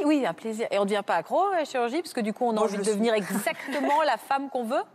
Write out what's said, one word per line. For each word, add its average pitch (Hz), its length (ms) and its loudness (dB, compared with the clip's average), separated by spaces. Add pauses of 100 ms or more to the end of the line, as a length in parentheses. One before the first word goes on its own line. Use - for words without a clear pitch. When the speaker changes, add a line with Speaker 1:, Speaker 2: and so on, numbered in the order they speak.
Speaker 1:
oui, 294 200 4
un 165 80 0
plaisir. 220 360 -6
Et 190 100 2
on - 20 4
ne 202 80 2
devient 202 160 0
pas 202 100 2
accro 214 240 0 (140)
à 359 60 0
la 294 60 0
chirurgie, 247 360 -2
parce 349 120 -12
que 254 60 -4
du 214 140 -2
coup, 254 120 -2
on 233 40 2
a 226 60 2
Speaker 2:
Moi, 214 80 2
Speaker 1:
envie 220 80 2
Speaker 2:
je 202 40 -4
Speaker 1:
de 202 40 -4
Speaker 2:
le 202 40 -2
suis. 214 100 2
Speaker 1:
devenir 220 200 2
exactement 269 920 0
la 247 120 2
femme 277 320 -4
qu'on 247 160 -4
veut. 277 160 0 (140)